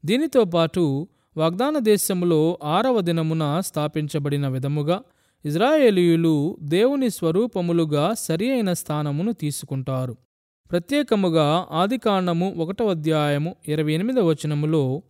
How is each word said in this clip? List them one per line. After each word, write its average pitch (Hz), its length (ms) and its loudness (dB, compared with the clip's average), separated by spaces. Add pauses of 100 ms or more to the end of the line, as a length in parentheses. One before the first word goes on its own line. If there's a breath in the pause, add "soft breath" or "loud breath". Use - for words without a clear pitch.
దీనితో 254 380 2
పాటు 165 640 0 (300)
వాగ్దాన 202 420 0
దేశములో 175 840 2
ఆరవ 208 380 2
దినమున 160 580 0
స్థాపించబడిన 147 880 -4
విధముగా 143 540 -2 (440)
ఇజ్రాయేలీయులు 170 1160 2
దేవుని 233 480 0
స్వరూపములుగా 170 1040 0
సరి 208 380 -4
అయిన 214 220 0
స్థానమును 151 580 -4
తీసుకుంటారు. 135 840 -6 (540)
ప్రత్యేకముగా 175 1000 0
ఆదికాండము 185 880 0
ఒకటవ 196 320 -2
అధ్యాయము 156 640 0 (120)
ఇరవై 151 260 0
ఎనిమిదవ 220 320 0
వచనములో 151 840 0